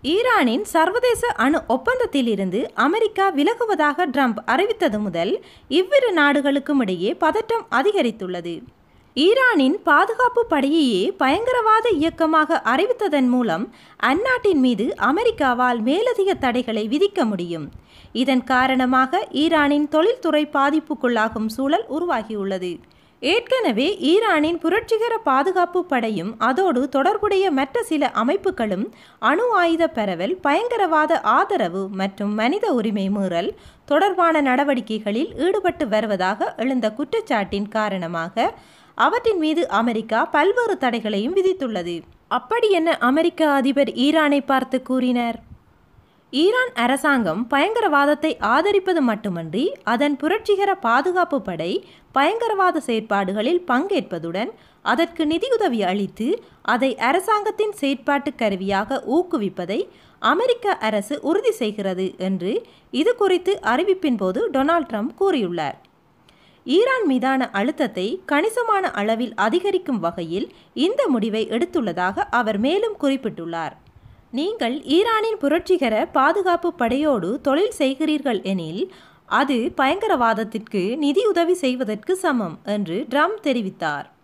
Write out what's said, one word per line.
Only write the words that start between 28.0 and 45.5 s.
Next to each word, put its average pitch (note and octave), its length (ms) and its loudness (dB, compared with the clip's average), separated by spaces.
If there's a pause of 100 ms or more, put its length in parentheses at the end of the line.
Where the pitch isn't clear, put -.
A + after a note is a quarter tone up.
அமைப்புகளும் A#3+ 640 -2 (320)
அணு E4 320 2
ஆயுத E4+ 320 2 (160)
பரவல், G3+ 480 -2
பயங்கரவாத E4 760 2
ஆதரவு A3 680 0
மற்றும் G3+ 520 -4
மனித F#4 320 0
உரிமை G#3 360 0
மீறல் G3 440 -2 (320)
தொடர்பான E4+ 560 2
நடவடிக்கைகளில் B3+ 920 0 (140)
ஈடுபட்டு F4+ 420 -2
வருவதாக G#3 720 -2
எழுந்த B3 400 0
குற்றச்சாட்டின் G#3+ 800 -4
காரணமாக F#3+ 760 -2 (440)
அவற்றின் G#4 400 2
மீது D#4 320 0
அமெரிக்கா A3 560 0
பல்வேறு G#4 520 2
தடைகளையும் A3+ 580 -2
விதித்துள்ளது. C4 580 -2 (340)
அப்படி G#4+ 420 0
என்ன E4 260 2 (140)
அமெரிக்க D#4+ 320 2 (100)
அதிபர் C#4 400 2 (140)
ஈரானை D4 340 4 (100)
பார்த்து C4 320 0
கூறினார்? B3 560 -2 (960)